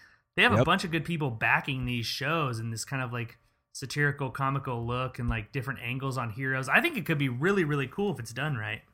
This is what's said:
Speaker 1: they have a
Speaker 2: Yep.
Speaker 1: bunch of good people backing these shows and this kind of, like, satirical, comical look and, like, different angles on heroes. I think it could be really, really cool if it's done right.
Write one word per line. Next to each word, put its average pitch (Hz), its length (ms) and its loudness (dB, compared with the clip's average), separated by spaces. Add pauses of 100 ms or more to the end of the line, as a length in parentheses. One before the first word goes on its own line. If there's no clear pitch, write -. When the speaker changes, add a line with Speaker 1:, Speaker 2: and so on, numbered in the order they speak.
(360)
Speaker 1:
they 180 80 6
have 240 100 6
a - 40 6
Speaker 2:
Yep. 127 80 6
Speaker 1:
bunch 180 180 4
of 175 80 -4
good 156 140 0
people 156 240 0
backing 127 560 0
these 120 200 -2
shows 135 540 -2
and 113 120 -6
this 113 140 -6
kind 135 180 -4
of, 120 80 -6
like, 120 260 -6 (360)
satirical, 143 580 0
comical 135 540 -2
look 123 340 -4
and, 120 100 0
like, 113 220 -2
different 117 300 -4
angles 127 360 -4
on 120 140 -2
heroes. 131 380 -2
I 170 100 8
think 320 180 0
it 160 80 -4
could 165 120 2
be 139 120 2
really, 170 340 2
really 143 240 0
cool 202 260 -2
if - 60 -6
it's 113 140 -8
done 139 220 -2
right. 107 260 -4 (120)